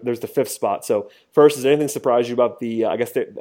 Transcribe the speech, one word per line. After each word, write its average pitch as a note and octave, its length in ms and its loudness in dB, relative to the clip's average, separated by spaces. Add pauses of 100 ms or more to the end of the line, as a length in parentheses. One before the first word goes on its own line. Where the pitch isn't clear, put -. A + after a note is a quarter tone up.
there's A#2+ 160 -4
the G#2+ 80 -8
fifth C3 240 -2
spot. - 340 -4
So G#2 240 -2 (240)
first, D3 220 6
does B2+ 100 -4
anything D3 220 2
surprise A#2+ 420 0
you A#2+ 60 -6
about A#2+ 240 0
the, A2+ 260 -4
uh, G2 60 -2
I F2+ 60 -2
guess A#2 160 -6
the, B2+ 140 -2 (140)